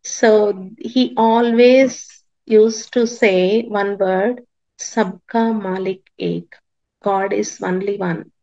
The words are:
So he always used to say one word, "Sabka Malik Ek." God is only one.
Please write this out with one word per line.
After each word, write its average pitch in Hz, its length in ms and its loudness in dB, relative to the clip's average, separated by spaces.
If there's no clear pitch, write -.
So 208 720 0
he 240 380 -2
always 240 1040 2
used 220 460 2
to 240 140 0
say 202 560 0
one 202 360 -4
word, 202 440 -2
"Sabka 220 840 -4
Malik 190 420 -6
Ek." 175 360 -8
God 196 300 -2
is 208 300 -6
only 190 340 -4
one. 180 340 -8